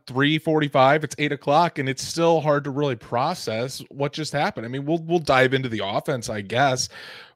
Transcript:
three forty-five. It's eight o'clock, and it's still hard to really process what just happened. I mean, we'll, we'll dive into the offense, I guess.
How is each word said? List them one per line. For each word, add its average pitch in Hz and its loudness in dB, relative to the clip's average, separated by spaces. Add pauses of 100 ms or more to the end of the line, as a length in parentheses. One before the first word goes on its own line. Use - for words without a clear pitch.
three 143 2
forty-five. 151 4
It's 143 -8
eight 147 0
o'clock, 156 2
and 131 -2
it's 131 -4
still 165 2
hard 147 0
to 143 -6
really 135 -2
process 127 -4
what 139 -4
just 156 -8
happened. 147 -4
I - -10
mean, 135 -6
we'll, 165 -2
we'll 170 0
dive 131 4
into 131 0
the 110 -4
offense, 123 -4
I 107 -6
guess. 127 0 (480)